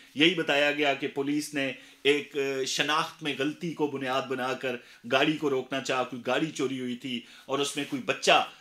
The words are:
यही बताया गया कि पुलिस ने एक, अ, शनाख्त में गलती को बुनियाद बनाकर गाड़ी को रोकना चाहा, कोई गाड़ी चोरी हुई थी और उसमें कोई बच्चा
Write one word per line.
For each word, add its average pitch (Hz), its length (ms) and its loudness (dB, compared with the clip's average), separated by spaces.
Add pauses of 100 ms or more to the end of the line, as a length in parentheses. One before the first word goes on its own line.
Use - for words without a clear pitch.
(160)
यही 165 180 6
बताया 147 360 4
गया 143 240 2
कि 139 120 -4
पुलिस 147 480 -2
ने 135 200 -2 (320)
एक, 147 320 4
अ, 135 260 0
शनाख्त 151 580 0
में 139 160 -4
गलती 151 340 -2
को 147 160 0
बुनियाद 131 360 -2
बनाकर 127 540 -2 (280)
गाड़ी 135 260 2
को 151 160 -2
रोकना 131 320 -2
चाहा, 127 240 -2
कोई 120 160 -10
गाड़ी 131 260 0
चोरी 135 320 -4
हुई 123 180 -6
थी 123 280 -8 (240)
और 135 120 -2
उसमें 139 280 -4
कोई 135 120 -4
बच्चा 143 600 2